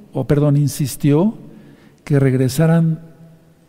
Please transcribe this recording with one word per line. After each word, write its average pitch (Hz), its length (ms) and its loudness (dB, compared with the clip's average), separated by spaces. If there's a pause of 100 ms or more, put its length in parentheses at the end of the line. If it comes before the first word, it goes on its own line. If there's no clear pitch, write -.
(140)
o 135 120 -4
perdón, 143 300 2
insistió 147 800 -2 (680)
que 147 120 0
regresaran 156 840 0 (680)